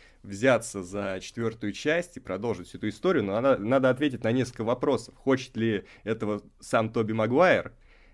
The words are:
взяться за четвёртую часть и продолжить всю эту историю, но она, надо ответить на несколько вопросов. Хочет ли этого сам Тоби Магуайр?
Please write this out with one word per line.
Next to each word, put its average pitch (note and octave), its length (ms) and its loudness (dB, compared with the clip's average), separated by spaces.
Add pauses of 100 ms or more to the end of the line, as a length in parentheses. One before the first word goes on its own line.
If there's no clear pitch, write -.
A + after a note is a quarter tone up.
(240)
взяться G2+ 600 0
за F#2+ 380 -6
четвёртую A2+ 520 -6
часть E3 440 -2
и - 40 -14
продолжить F#2+ 480 -4
всю - 80 -16
эту G#2+ 120 -4
историю, D#3+ 360 2
но F#2+ 100 0
она, C3 220 4
надо C3 320 2
ответить B2+ 340 0
на A2 80 2
несколько B2 320 -2
вопросов. B2 540 -2
Хочет C3 400 0
ли A2 260 0 (220)
этого G#2+ 360 -4 (200)
сам A2+ 300 0
Тоби A2 220 0
Магуайр? A#2+ 600 2 (400)